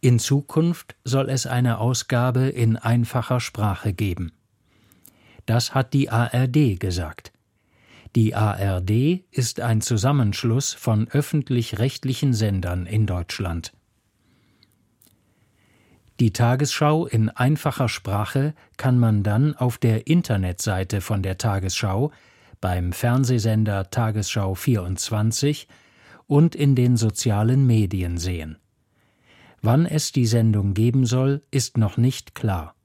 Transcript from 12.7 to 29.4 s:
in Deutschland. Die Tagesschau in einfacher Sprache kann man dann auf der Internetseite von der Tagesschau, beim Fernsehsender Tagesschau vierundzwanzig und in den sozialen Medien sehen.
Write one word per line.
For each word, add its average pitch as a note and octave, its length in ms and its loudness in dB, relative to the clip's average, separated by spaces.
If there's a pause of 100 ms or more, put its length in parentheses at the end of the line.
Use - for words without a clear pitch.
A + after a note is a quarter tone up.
in G#2+ 200 0
Deutschland. F2 680 -6 (2500)
Die A2+ 120 4
Tagesschau C#3+ 760 0
in A2 220 0
einfacher C3+ 600 0
Sprache G#2+ 680 -2 (220)
kann B2 220 2
man A2 240 4
dann A2 320 2
auf B2 220 -2
der A2 300 0
Internetseite G2 920 0
von G2 220 -2
der F#2 140 -4
Tagesschau, G2+ 760 -2 (500)
beim F2+ 300 -2
Fernsehsender A2 1000 0
Tagesschau G#2+ 640 -2
vierundzwanzig A2 1120 -2 (580)
und D3+ 280 4
in C#3 200 2
den B2 220 4
sozialen A2+ 680 2
Medien F#2+ 500 2
sehen. E2 400 -6 (1040)